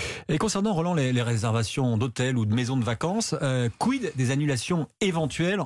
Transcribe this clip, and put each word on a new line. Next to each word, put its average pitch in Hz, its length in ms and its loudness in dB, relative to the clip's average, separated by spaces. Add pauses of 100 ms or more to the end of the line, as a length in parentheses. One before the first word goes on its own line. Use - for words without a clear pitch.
(280)
Et 160 100 0
concernant, 202 360 0
Roland, 170 200 0
les, 131 180 2
les 123 100 2
réservations 117 760 0
d'hôtels 127 400 0
ou 113 80 2
de 104 100 2
maisons 127 220 0
de 120 80 2
vacances, 160 560 -2
euh, 127 380 0
quid 254 360 0
des 127 160 0
annulations 143 580 0 (120)
éventuelles 175 640 0